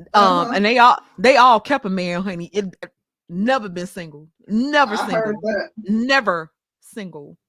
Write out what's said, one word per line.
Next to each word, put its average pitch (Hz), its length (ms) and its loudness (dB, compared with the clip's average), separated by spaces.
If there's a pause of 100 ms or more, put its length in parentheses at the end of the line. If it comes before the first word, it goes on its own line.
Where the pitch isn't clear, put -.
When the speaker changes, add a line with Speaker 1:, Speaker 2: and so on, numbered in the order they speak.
(140)
Speaker 1:
Um, 208 100 6
Speaker 2:
Uh-huh. 175 300 2
Speaker 1:
and 196 120 0
they 240 120 2
all, 240 200 6 (200)
they 254 200 4
all 233 220 6
kept 269 260 -4
a 202 40 -6
man, 180 320 -4
honey. 180 320 -10
It, 202 120 -4 (640)
never 214 380 -2
been 180 200 -10
single. 156 400 -16 (200)
Never 254 460 0
Speaker 2:
I 214 40 -4
Speaker 1:
single. - 180 -4
Speaker 2:
heard 220 260 -2
that. 208 360 -6
Speaker 1:
Never 214 760 -2 (300)
single 165 560 -18 (120)